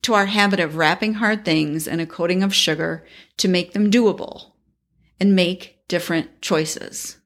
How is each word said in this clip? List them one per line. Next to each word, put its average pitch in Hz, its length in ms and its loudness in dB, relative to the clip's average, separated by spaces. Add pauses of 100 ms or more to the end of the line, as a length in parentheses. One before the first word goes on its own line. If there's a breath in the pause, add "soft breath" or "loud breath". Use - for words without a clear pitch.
to 233 100 0
our 202 140 2
habit 202 320 2
of 156 160 -2
wrapping 180 400 0
hard 214 280 -2
things 156 440 0
in 165 120 -4
a 165 60 -4
coating 175 380 0
of 196 100 0
sugar 165 520 -2 (320 loud breath)
to - 100 0
make 180 260 0
them 208 160 0
doable - 640 0 (680)
and 196 160 6
make 180 520 -2
different - 540 -4
choices. - 840 -4